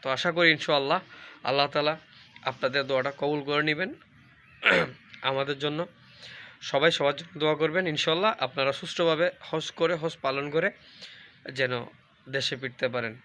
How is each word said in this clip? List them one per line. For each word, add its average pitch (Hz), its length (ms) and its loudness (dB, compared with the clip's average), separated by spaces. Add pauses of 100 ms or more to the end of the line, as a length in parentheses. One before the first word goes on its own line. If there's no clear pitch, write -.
তো 131 80 -4
আশা 131 220 0
করি 165 200 6
ইনশাআল্লাহ 151 480 2 (440)
আল্লাহ 139 240 2
তাআলা 151 300 0 (480)
আপনাদের 135 420 -2
দোয়াটা 135 300 0
কবুল 147 260 0
করে 147 200 0
নেবেন। 160 300 -2 (680)
<clears throat> - 600 0
আমাদের 135 380 0
জন্য 151 280 -2 (720)
সবাই 151 300 4
সবার 143 240 2
জন্য - 240 -14
দোয়া 151 160 2
করবেন। 160 320 0
ইনশাআল্লাহ 165 520 2
আপনারা 135 340 0
সুষ্ঠুভাবে 165 680 0
হজ - 320 -6
করে, 170 240 0
হজ 160 260 -4
পালন 139 280 -2
করে 165 220 2 (840)
যেন 123 320 -2 (440)
দেশে 135 260 -2
ফিরতে 131 320 -4
পারেন। 117 380 -6